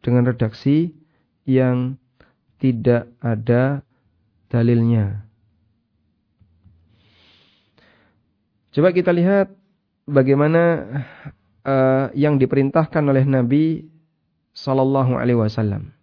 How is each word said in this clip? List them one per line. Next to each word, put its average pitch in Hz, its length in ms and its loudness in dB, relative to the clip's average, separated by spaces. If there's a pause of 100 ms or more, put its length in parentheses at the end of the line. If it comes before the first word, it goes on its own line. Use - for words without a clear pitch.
dengan 123 320 0
redaksi 139 560 -2 (560)
yang 127 500 0 (640)
tidak 120 480 0 (160)
ada 120 640 -2 (640)
dalilnya. 117 720 0 (3500)
Coba 165 160 2
kita 175 240 0
lihat 190 400 0 (560)
bagaimana, 151 720 2 (800)
eh, 131 440 0 (120)
yang 143 240 2
diperintahkan 143 640 0
oleh 135 160 2
Nabi 139 640 0 (640)
sallallahu 135 640 -2
alaihi 123 240 0
wasallam. 107 640 -4